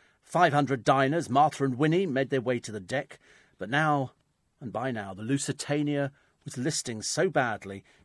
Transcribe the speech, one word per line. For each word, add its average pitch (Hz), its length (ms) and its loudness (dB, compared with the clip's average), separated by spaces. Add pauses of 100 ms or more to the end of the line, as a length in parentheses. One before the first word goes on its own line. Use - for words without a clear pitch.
(240)
five 165 300 4
hundred 139 300 2
diners, 139 460 2
Martha 139 340 4
and 127 140 0
Winnie 160 280 4
made 139 240 0
their 131 120 0
way 123 180 0
to 117 120 -10
the 104 80 -8
deck. 107 400 -8 (380)
But 95 120 -8
now, 143 420 2 (500)
and 117 100 -8
by 127 200 -4
now, 101 220 -8
the 101 100 -10
Lusitania 143 880 -2 (340)
was - 120 -10
listing 123 440 -4
so 170 280 0
badly 101 540 -2 (220)